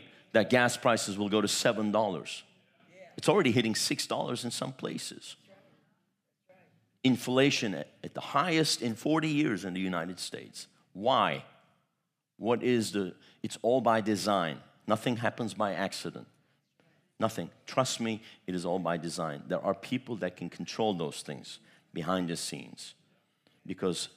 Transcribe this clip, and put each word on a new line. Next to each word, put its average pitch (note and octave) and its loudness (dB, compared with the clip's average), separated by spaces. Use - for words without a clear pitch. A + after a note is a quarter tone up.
that G#2+ 6
gas B2 6
prices G#2+ 2
will G#2 0
go G#2 4
to G2+ 2
seven G#2+ 2
dollars. G2+ 0
It's - 2
already D#3+ 6
hitting A2 4
six - -2
dollars - -2
in A#2+ -4
some C3 -6
places. - -10
Inflation B2+ 2
at, D2 -8
at E2+ -12
the C#2+ -8
highest D#3+ 0
in A2+ -2
forty D#3 0
years C#3+ 0
in F#2 -4
the F#2+ -4
United F#2 -2
States. - -12
Why? G2+ 2
What A2+ 0
is A2+ 2
the, F#2 -2
it's - -8
all B2 4
by A2+ 4
design. F#2+ 2
Nothing A2 0
happens A2 -2
by G2+ 0
accident. F#2 -6
Nothing. G2+ -2
Trust - 0
me, A2 -2
it F#2 -4
is E2+ -2
all F2 0
by E2+ 0
design. D#2+ -4
There F2 -2
are G2 0
people B2 -6
that F2+ -4
can F2 -8
control G#2 -2
those D#2+ -4
things B1+ -12
behind F2+ -2
the E2 -2
scenes - -10
because F#2 -2